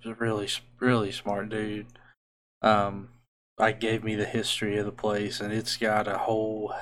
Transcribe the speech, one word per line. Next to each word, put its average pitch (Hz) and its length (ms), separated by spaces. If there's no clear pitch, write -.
a 113 100
really 110 320
s-, - 140
really 113 340
smart 101 380
dude. 107 360
Um, 101 480
like, 110 220
gave 110 220
me 110 140
the 104 100
history 107 520
of 104 80
the 101 60
place, 104 480
and 104 120
it's 110 240
got 107 320
a 98 100
whole 110 500